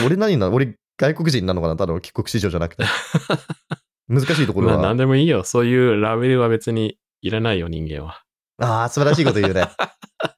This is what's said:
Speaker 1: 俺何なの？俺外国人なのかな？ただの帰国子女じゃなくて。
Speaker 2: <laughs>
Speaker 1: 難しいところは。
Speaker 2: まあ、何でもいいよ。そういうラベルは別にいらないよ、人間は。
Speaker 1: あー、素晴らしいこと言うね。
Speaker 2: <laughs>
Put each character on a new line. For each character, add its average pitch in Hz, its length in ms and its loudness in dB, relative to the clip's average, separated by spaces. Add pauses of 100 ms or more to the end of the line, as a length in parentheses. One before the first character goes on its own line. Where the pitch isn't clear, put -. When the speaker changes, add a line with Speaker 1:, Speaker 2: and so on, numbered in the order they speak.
Speaker 1:
俺 156 120 2
何 208 200 2
な 95 140 0
の？ 107 40 0
俺 127 220 0 (220)
外 147 160 0
国 165 160 -2
人 107 160 0
な 92 80 0
の 87 80 -4
か 82 60 0
な？ 80 100 -2
た 95 80 0
だ 82 80 -2
の 87 60 -4
帰 - 120 -20
国 - 160 -6
子 117 120 -2
女 95 100 0
じ 85 60 -4
ゃ - 20 -2
な 82 100 -4
く - 60 -14
て。 117 100 -4 (640)
Speaker 2:
<laughs> - 600 -16
Speaker 1:
難 131 180 2
し 156 160 0
い 120 40 2
と 101 60 -2
こ 98 80 0
ろ 117 80 4
は。 82 60 4
Speaker 2:
ま 76 60 2
あ、 - 20 0
何 110 160 0
で 131 80 2
も 135 100 4
い 143 80 4
い 175 40 4
よ。 107 160 0
そ - 160 -2
う 120 60 2
い 123 80 2
う 123 240 4
ラ 110 200 0
ベ 123 100 0
ル 127 120 4
は 117 100 2
別 113 220 -2
に 110 260 -2 (240)
い 95 80 -4
ら 110 100 -2
な 113 140 0
い 92 40 0
よ、 82 100 -4
人 80 160 -6
間 76 200 -8
は。 82 160 -14 (380)
Speaker 1:
あ 117 260 0
ー、 120 60 -4
素 147 100 -2
晴 147 100 2
ら 147 60 4
し 165 60 2
い - 20 2
こ 131 80 2
と 101 80 0
言 95 120 0
う - 20 -2
ね。 90 120 2 (380)
Speaker 2:
<laughs> - 340 -10